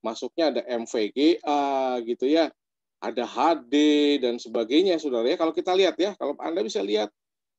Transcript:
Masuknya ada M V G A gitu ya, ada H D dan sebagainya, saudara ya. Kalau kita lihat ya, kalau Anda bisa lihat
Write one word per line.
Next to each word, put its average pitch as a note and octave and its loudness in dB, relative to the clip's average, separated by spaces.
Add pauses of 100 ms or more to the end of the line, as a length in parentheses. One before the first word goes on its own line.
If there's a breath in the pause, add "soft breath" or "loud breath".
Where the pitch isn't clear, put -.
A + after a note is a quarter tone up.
Masuknya C3 -2
ada A#2+ -2
M A#2 -4
V G#2+ -2
G D3 2
A C#3 -2
gitu A#2+ -2
ya, D#3 2 (480)
ada A#2 -4
H B2+ 0
D A#2+ -2 (460)
dan A#2+ 0
sebagainya, C3 0
saudara B2 -2
ya. D#3+ 2
Kalau D#3+ 0
kita F3+ -2
lihat F#3 2
ya, G3 0
kalau C#3+ -6
Anda E3 -6
bisa G#3+ -4
lihat G#3 -2 (500)